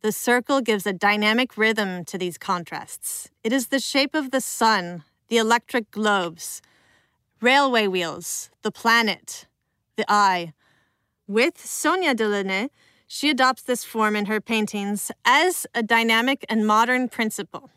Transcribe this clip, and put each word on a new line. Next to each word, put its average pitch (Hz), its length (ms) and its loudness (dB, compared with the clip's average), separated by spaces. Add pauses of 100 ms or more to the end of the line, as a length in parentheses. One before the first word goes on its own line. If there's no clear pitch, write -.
The 214 120 -2
circle 247 500 0
gives 220 240 0
a 202 80 -2
dynamic 208 640 0
rhythm 208 480 0
to - 100 -12
these 180 220 -6
contrasts. - 880 -8 (140)
It 226 100 -2
is 262 140 0
the 269 120 -2
shape 277 360 -2
of 285 160 -2
the 262 100 0
sun, 180 640 0 (240)
the 233 80 0
electric 226 540 0
globes, 196 720 -2 (800)
railway 247 440 4
wheels, 175 600 -4 (140)
the 214 80 -2
planet, 226 760 0 (500)
the 214 120 -4
eye. 190 460 2 (720)
With 226 380 0
Sonia 320 500 0
Delaunay, 208 560 -2 (360)
she - 220 -4
adopts 262 340 2
this 247 220 -2
form 214 320 0
in 208 100 -2
her 214 140 -2
paintings 208 720 -4 (140)
as 311 500 2
a 240 80 0
dynamic 226 680 2
and 220 180 2
modern 233 440 2
principle. - 680 -6